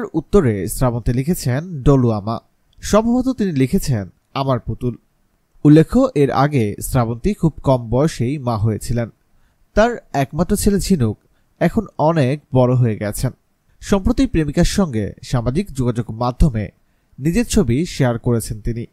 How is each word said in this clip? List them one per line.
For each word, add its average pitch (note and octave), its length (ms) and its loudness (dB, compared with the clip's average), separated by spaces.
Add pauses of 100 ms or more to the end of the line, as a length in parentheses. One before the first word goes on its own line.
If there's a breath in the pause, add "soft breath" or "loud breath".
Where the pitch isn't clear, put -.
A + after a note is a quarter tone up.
(140)
উত্তরে A2+ 540 2
শ্রাবন্তী A#2+ 460 -2
লিখেছেন, C#3+ 720 -4
"ডলু C3 260 4
আমা।" G#2+ 300 -4 (420)
সম্ভবত A#3+ 560 0
তিনি G3+ 140 -2
লিখেছেন, B2+ 580 -2 (240)
"আমার C3+ 260 -2
পুতুল।" A2+ 380 -6 (680)
উল্লেখ্য, D#3+ 520 6
এর C#3+ 160 2
আগে B2+ 500 0
শ্রাবন্তী A#2+ 520 -2
খুব D#3+ 200 -2 (100)
কম B2 260 0
বয়সেই C3 480 -2
মা A#2+ 200 -4
হয়েছিলেন। A2+ 520 -2 (640)
তার A#3 240 2 (160)
একমাত্র D3 420 -2
ছেলে G3+ 240 2
ঝিনুক C3 400 0 (400)
এখন F3+ 280 0 (100)
অনেক D3+ 440 0 (120)
বড় B2+ 220 4
হয়ে A#2 220 2
গেছেন। G#2 340 -6 (480)
সম্প্রতি A3+ 480 0
প্রেমিকার D#3+ 360 0
সঙ্গে B2+ 500 0 (100)
সামাজিক C3 480 -2
যোগাযোগ B2 400 -4
মাধ্যমে A2 580 0 (500)
নিজের E3+ 260 0
ছবি C#3+ 400 0
শেয়ার B2 340 -2
করেছেন A2+ 420 -4
তিনি। A#2 320 -6